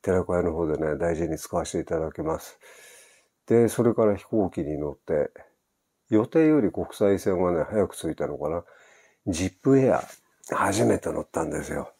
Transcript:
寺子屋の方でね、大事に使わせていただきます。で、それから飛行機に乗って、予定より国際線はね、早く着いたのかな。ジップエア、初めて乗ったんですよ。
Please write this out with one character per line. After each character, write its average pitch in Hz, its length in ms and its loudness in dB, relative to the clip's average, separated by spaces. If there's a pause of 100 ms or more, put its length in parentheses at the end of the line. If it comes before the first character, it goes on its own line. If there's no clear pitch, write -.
寺 92 220 2
子 90 120 -2
屋 87 60 0
の 85 100 0
方 82 140 -2
で 76 100 -2
ね、 76 220 -2
大 85 180 -2
事 80 100 -2
に 80 120 -6
使 - 180 -8
わ 82 80 -2
せ - 80 -10
て 90 80 -2
い 80 60 -6
た 82 120 -4
だ 80 140 -4
き - 80 -12
ま 78 180 -4
す。 - 220 -18 (840)
で、 120 220 4
そ 135 140 -2
れ 120 120 4
か 117 100 2
ら 104 100 4
飛 - 120 -12
行 104 240 0
機 90 100 -6
に 76 180 -4
乗 73 140 -4
っ - 40 -14
て、 76 340 -2 (800)
予 110 160 4
定 160 200 4
よ 156 140 4
り 98 100 2
国 87 220 -6
際 98 260 2
線 92 220 0
は 90 100 2
ね、 82 140 0
早 107 240 0
く - 80 -12
着 80 160 -6
い - 20 -6
た 76 120 -4
の 71 100 -6
か 73 140 -4
な。 85 120 -4 (640)
ジ 92 200 -2
ッ - 160 -4
プ 135 160 6
エ 131 120 4
ア、 78 140 2 (460)
初 101 340 0
め 107 140 2
て - 120 -6
乗 - 120 -6
っ - 60 -12
た - 160 -4
ん 156 60 -6
で - 140 -4
す - 80 -10
よ。 147 280 -8